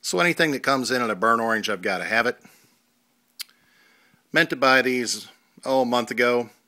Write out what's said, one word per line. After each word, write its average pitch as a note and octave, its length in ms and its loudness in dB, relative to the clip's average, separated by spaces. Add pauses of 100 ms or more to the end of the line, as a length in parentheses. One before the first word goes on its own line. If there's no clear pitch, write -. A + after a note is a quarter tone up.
So F#3 180 -4
anything E3+ 320 2
that B2+ 100 -4
comes C3+ 280 0
in B2+ 100 0
in A#2 100 -2
a G2+ 60 -2
burnt A2+ 240 2
orange, A2+ 300 -2
I've F#2 120 -6
gotta F#2 220 -4
have A2+ 220 0
it. A#2+ 120 -4 (1900)
Meant E3 180 2
to D#3 60 -6
buy C3 260 4
these, B2 460 -2 (360)
oh, C3 160 0
a B2 60 2
month A#2+ 240 0
ago. A#2+ 400 0 (180)